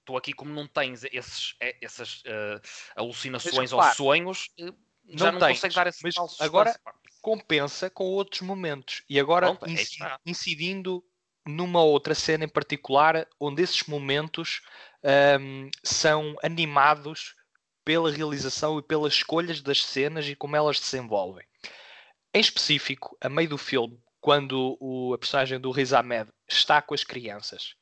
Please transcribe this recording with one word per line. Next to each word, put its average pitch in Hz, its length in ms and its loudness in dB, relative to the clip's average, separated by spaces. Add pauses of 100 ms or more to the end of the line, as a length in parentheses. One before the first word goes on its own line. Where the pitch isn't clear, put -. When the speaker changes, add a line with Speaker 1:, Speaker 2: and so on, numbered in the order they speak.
Speaker 1:
Tu 131 120 -8
aqui, 135 180 -6
como 147 180 -12
não 147 140 -8
tens 127 380 -4
esses, - 560 -8
é, 123 200 -4
essas, - 460 -14
eh, 104 340 -8 (340)
alucinações 123 600 -6
Speaker 2:
Mas 127 160 0
Speaker 1:
ou 127 80 4
Speaker 2:
repara, 139 160 6
Speaker 1:
sonhos, 165 640 0
eh, 175 140 -14 (360)
já 165 180 0
Speaker 2:
não 170 60 4
Speaker 1:
não 180 140 4
Speaker 2:
tens, 131 100 4
Speaker 1:
consegues 180 180 -4
dar 180 120 2
esse 175 160 -6
Speaker 2:
mas 165 120 -4
Speaker 1:
tal 170 140 -4
suspense. 156 200 -4
Speaker 2:
agora 208 360 2
Speaker 1:
Pá. - 100 -18 (280)
Speaker 2:
compensa 175 680 -2
com - 160 -6
outros 190 380 -4
momentos. 180 680 -8
E 139 100 2
agora 165 280 6
Speaker 1:
Pronto, 180 180 0
aí 165 80 -6
Speaker 2:
inci-, 196 220 -2
Speaker 1:
está. 147 320 -10
Speaker 2:
incidindo 180 760 -6 (440)
numa 170 360 2
outra 151 320 4
cena 156 300 0
em 156 40 -4
particular, 151 800 2 (120)
onde 147 240 -2
esses - 220 0
momentos, 147 800 -4 (400)
ahm, 139 680 4 (120)
são 151 600 0
animados 151 920 2 (500)
pela 165 240 2
realização 151 680 -2
e 143 40 -6
pelas 151 320 0
escolhas 165 480 -2
das 139 200 2
cenas 147 440 -2
e 143 100 -8
como 147 200 -4
elas 151 240 2
se - 100 -6
desenvolvem. 101 560 -4 (880)
Em 208 60 6
específico, - 800 0
a 131 100 -4
meio 160 180 0
do 147 80 -4
filme, 120 420 -2 (220)
quando 135 600 2
o, 127 340 -4
a 117 40 -2
personagem 131 420 0
do 131 100 -4
Riz 131 240 0
Ahmed 120 340 2 (200)
está - 340 4
com - 120 -10
as 139 100 -2
crianças 104 760 -12